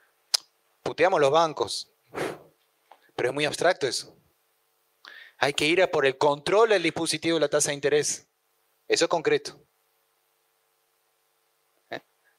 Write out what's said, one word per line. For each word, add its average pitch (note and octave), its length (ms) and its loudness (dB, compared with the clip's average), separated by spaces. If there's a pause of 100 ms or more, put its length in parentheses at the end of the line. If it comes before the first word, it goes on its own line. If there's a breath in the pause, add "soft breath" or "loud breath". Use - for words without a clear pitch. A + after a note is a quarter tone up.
(840 soft breath)
Puteamos D#3+ 380 0
los C#3 100 4
bancos, D3 640 -2 (1200 loud breath)
pero A#2+ 140 -2
es C3 60 -4
muy D3 100 -2
abstracto E3 420 0
eso. - 300 -8 (1200 loud breath)
Hay C#3 160 0
que D3 120 -2
ir F3 140 2
a F3+ 100 2
por D3 140 0
el C3+ 140 2
control E3+ 520 2
del F#3+ 120 2
dispositivo E3 540 -2
de D#3 40 0
la D3 80 2
tasa D3+ 220 0
de C#3+ 60 -4
interés. C#3+ 520 -2 (600)
Eso A2+ 160 2
es E3+ 40 0
concreto. D3+ 500 -2 (2250)
¿Eh? A#2 100 -10 (380)